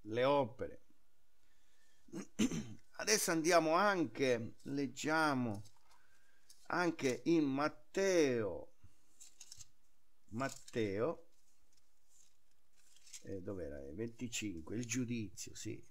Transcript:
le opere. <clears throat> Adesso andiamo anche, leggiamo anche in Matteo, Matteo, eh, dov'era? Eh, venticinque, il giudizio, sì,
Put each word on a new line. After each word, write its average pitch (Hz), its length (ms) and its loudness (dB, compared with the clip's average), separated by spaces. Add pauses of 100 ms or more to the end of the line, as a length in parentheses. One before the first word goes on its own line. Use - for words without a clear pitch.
le 110 220 2
opere. 131 580 2 (1300)
<clears throat> - 680 0 (220)
Adesso 202 300 4
andiamo 160 420 8
anche, 135 880 4
leggiamo 139 1000 2 (1040)
anche 160 580 2
in 160 200 8
Matteo, 139 1300 4 (1500)
Matteo, 120 960 0 (2000)
eh, 95 180 -4
dov'era? 85 420 -4
Eh, 69 100 -8
venticinque, 107 800 -4
il 120 100 -2
giudizio, 117 680 -2
sì, - 380 -8